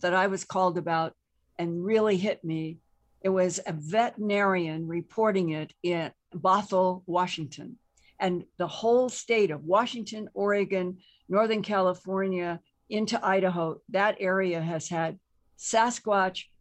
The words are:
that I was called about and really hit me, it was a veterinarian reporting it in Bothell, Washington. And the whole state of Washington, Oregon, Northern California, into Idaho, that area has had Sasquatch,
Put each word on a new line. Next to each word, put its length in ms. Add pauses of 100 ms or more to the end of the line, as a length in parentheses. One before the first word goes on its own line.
that 140
I 140
was 160
called 340
about 340 (460)
and 260
really 320
hit 260
me, 360 (440)
it 60
was 380
a 80
veterinarian 1120
reporting 640
it 320
in 280 (240)
Bothell, 720
Washington. 720 (420)
And 260 (120)
the 100
whole 440
state 400
of 120
Washington, 720
Oregon, 640 (320)
Northern 320
California, 1000 (280)
into 340
Idaho, 680
that 300
area 420
has 260
had 300 (400)
Sasquatch, 840 (160)